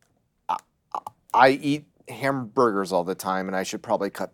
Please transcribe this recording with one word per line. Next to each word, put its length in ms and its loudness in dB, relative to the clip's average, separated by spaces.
I, 80 -2
I 160 8
eat 340 -2
hamburgers 840 0
all 120 2
the 100 -4
time 340 -4
and 80 -4
I 60 -2
should 200 -8
probably 280 -2
cut 240 -10